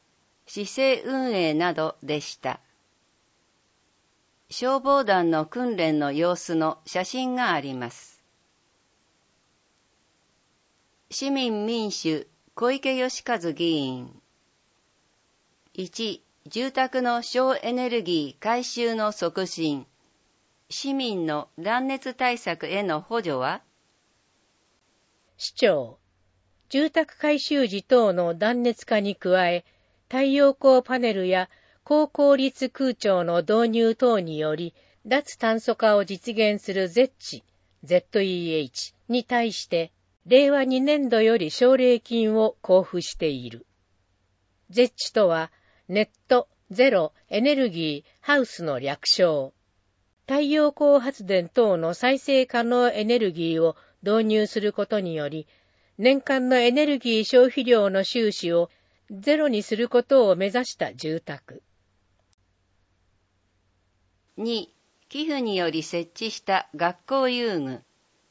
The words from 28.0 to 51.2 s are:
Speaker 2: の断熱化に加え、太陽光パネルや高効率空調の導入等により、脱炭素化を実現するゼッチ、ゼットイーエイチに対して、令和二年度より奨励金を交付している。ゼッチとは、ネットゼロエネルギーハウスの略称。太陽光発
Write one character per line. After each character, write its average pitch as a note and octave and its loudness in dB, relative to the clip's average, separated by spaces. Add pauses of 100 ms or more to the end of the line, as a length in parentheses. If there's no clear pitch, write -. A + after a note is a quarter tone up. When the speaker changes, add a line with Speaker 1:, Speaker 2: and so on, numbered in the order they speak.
Speaker 2:
の F3 -2
断 A3+ -2
熱 A#3+ -2
化 A3 0
に G3+ -2
加 F#3 2
え、 F3 -2 (440)
太 C4 -2
陽 C#4 4
光 C4 6
パ B3 -4
ネ A#3+ 0
ル F#3+ -2
や F#3 0 (360)
高 D4+ 2
効 C#4+ 4
率 C4 -2
空 B3+ -2
調 F#3+ 0
の E3+ 0
導 A3 2
入 A3+ 2
等 A#3 2
に D#3+ -6
よ D#3 -2
り、 E3+ -8 (320)
脱 C4+ -2
炭 A3+ 0
素 A3 -2
化 G#3+ 4
を G3+ 2
実 G3+ -10
現 G#3 0
す F#3+ -6
る F#3+ 0
ゼ G3+ 2
ッ C4 -2
チ、 - -16 (400)
ゼ F3 2
ッ F3 -4
ト G3+ 0
イ F3+ -2
ー D#3+ -2
エ - 0
イ C3+ -6
チ - -14 (140)
に A#3+ -2
対 A#3 -2
し - -12
て、 E3 -4 (340)
令 C#4 6
和 C#4+ 2
二 C4 0
年 C#4+ 2
度 A3+ 2
よ A3 4
り A3+ -2
奨 B3+ 4
励 B3 4
金 A3 0
を A3 2 (100)
交 F#3 6
付 F3+ -6
し - -12
て E3 -2
い B2 -6
る。 A#2 -18 (1040)
ゼ A3 4
ッ B3 0
チ - -10
と G#3 4
は、 D#3+ -2 (340)
ネ G3 0
ッ G#3 -6 (200)
ト B3 2 (220)
ゼ B3 4
ロ F3+ 2 (160)
エ G3+ -2
ネ C#4+ 4
ル C4 2
ギ D#3 -4
ー - -20 (100)
ハ D4 2
ウ B3+ 0
ス - -12
の C#3 -4
略 C#3 -6
称。 D3+ 2 (760)
太 C#4 0
陽 D4 2
光 C#4+ 4
発 A#3+ -6